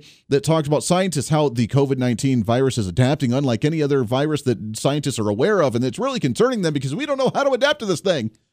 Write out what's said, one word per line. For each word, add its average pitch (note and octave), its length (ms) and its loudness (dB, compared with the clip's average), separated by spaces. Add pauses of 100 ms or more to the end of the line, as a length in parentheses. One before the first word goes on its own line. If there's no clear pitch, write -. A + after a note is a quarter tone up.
(280)
that C#3 160 2
talked D#3+ 220 2
about D3 180 0
scientists, F3+ 460 0
how D3+ 180 2
the A#2+ 180 0
covid C#3 300 2
nineteen B2 480 0
virus B2 320 2
is G2+ 120 -2
adapting, B2+ 440 0
unlike B2+ 320 0
any D#3 160 0
other C#3+ 240 2
virus C#3 380 -2
that A2 340 -2
scientists C#3+ 420 -2
are G#2 120 0
aware E3 320 2
of, B2 120 2
and A#2+ 80 0
it's C3 160 -4
really B3+ 220 -4
concerning G#3+ 400 0
them D#3+ 140 -2
because C3+ 200 -4
we C4+ 120 -6
don't C#4+ 100 -2
know B3+ 180 0
how B3 100 0
to C#4 80 2
adapt C#4 260 2
to A3+ 80 -8
this F#3 140 -2
thing, D3 320 -2 (200)